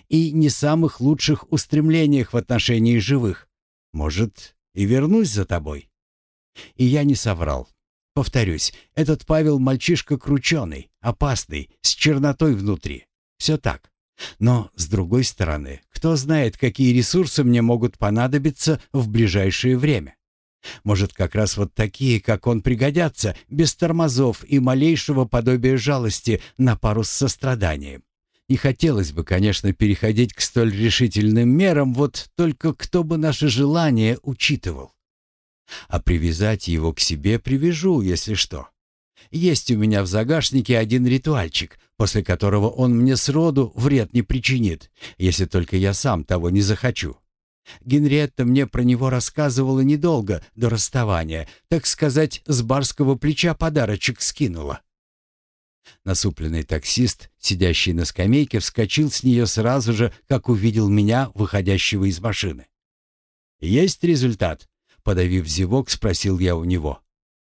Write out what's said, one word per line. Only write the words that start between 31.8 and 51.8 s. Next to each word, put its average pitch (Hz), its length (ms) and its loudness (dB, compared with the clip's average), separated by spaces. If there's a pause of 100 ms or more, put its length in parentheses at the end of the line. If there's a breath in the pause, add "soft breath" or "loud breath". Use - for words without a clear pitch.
вот - 420 -4
только 160 380 -2
кто - 300 -2
бы 160 140 -2
наше 151 300 0
желание 131 760 2
учитывал. 92 720 -4 (920 loud breath)
А 85 120 -4
привязать 87 680 0
его 80 260 0
к - 60 -8
себе 92 400 0
привяжу, 156 640 0
если 95 340 -2
что. - 340 -6 (600 soft breath)
Есть 160 400 0
у 113 60 4
меня 104 260 2
в 90 40 -4
загашнике 123 720 0
один 120 300 2
ритуальчик, 123 720 -2 (180)
после 104 260 0
которого 101 460 0
он 127 260 2
мне 127 220 4
сроду 139 580 0
вред 127 380 0
не 120 80 4
причинит, 120 720 -2 (260 loud breath)
если 92 280 2
только 90 320 -2
я 98 160 2
сам 92 300 -2
того 87 260 -2
не 98 120 4
захочу. 101 560 -2 (640 loud breath)
Генриетта 143 640 2
мне 131 220 4
про 123 160 -2
него 123 260 2
рассказывала 135 720 0
недолго 135 640 0 (120 soft breath)
до 117 140 0
расставания, 90 760 -2 (200 loud breath)
так 170 180 0